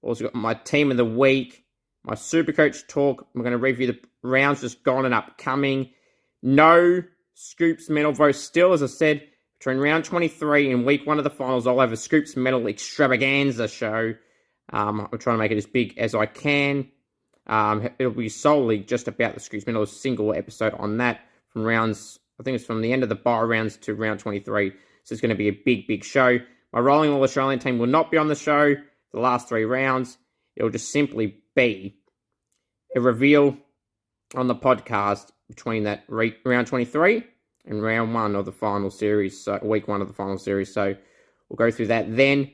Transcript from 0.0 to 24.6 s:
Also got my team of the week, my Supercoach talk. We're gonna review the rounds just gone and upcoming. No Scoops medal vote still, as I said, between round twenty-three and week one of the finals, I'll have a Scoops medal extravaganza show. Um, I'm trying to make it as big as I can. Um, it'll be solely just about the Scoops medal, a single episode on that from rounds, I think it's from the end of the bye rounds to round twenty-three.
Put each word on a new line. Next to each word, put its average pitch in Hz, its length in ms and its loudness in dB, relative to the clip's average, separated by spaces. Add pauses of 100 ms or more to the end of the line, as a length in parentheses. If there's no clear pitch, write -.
Also 117 220 -6
got 113 100 -8
my 113 200 -2
team 147 360 0
of 127 60 0
the 120 80 4
week, 131 600 2 (400)
my - 80 -6
Supercoach 151 720 0
talk. 143 480 -2
We're 120 80 -4
gonna 123 140 -2
review 127 300 0
the 120 120 -4 (240)
rounds 139 380 2
just - 220 -10
gone 131 200 2
and 123 100 0
upcoming. 135 760 -2 (520)
No 170 600 6 (300)
Scoops - 560 -4
medal 151 240 0
vote 143 220 4
still, 175 360 2
as 160 100 4
I 139 40 0
said, 147 420 0 (320)
between 131 200 -4
round 151 260 0
twenty-three 151 680 0
and 123 140 0
week 143 200 2
one 151 120 0
of 147 80 -2
the 147 40 0
finals, 127 380 -2
I'll 127 140 4
have 120 100 2
a 110 60 -6
Scoops - 400 -2
medal 127 300 0
extravaganza 135 1000 -2
show. 113 480 -4 (560)
Um, 104 400 -4
I'm 113 80 -8
trying 120 160 0
to 110 40 -2
make 107 120 0
it 107 60 0
as 104 80 -4
big - 320 -4
as 113 180 -2
I 107 100 2
can. 139 640 -2 (600)
Um, 107 420 0 (100)
it'll 127 140 -2
be 110 160 -6
solely 127 500 2
just 120 300 -6
about 113 240 -4
the - 80 -14
Scoops - 260 -10
medal, 113 160 -2
a 101 40 -2
single 107 460 -4
episode - 420 -4
on 104 240 -4
that 120 200 -2 (300)
from 113 140 -8
rounds, 113 560 -2 (200)
I 123 40 -18
think 131 120 -4
it's 120 100 -8
from 113 160 -4
the 117 120 -2
end 131 100 0
of 110 60 -4
the 110 60 -2
bye 113 260 0
rounds 113 360 -2
to - 160 -8
round 107 280 -4
twenty-three. 101 500 -4 (320)